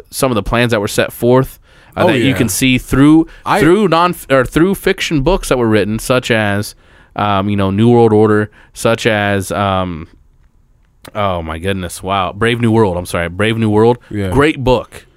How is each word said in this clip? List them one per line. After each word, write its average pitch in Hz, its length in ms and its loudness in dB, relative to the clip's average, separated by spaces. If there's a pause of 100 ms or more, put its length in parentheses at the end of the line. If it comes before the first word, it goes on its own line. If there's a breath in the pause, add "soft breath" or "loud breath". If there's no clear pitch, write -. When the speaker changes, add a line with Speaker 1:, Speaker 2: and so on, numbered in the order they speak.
Speaker 1:
some - 220 -2
of 117 40 -2
the 101 80 -2
plans 117 280 0
that 110 100 0
were 104 60 -2
set - 260 -4
forth, 127 460 0 (360 soft breath)
uh, 95 80 0
Speaker 2:
Oh, 107 40 4
Speaker 1:
that 110 120 2
you 131 120 2
Speaker 2:
yeah. 131 60 -4
Speaker 1:
can 117 120 0
see 127 280 0
through, 147 500 4 (180 loud breath)
Speaker 2:
I 180 160 0
Speaker 1:
through 185 260 4
non-, 170 280 0 (140)
or 135 140 2
through 175 320 0
fiction - 460 -4
books 170 280 -2
that 135 80 0
were 117 120 2
written, 107 300 0
such 127 320 -2
as, 104 440 -2 (400 soft breath)
um, 101 320 0
you 104 80 -2
know, 98 160 0
New 110 180 2
World 117 220 6
Order, 107 380 2 (240 soft breath)
such 113 320 -2
as, 101 460 -2
um, 92 560 -4 (1080)
oh 98 300 -2
my 80 160 -8
goodness, 92 420 -6
wow, 95 320 -4
Brave 117 260 -2
New 117 120 2
World. 110 260 2
I'm 90 80 -8
sorry, 85 240 -6
Brave 104 280 -4
New 110 120 0
World. 113 300 2 (100)
Speaker 2:
Yeah. 98 220 -6
Speaker 1:
Great 139 320 0
book. - 420 -2 (120 soft breath)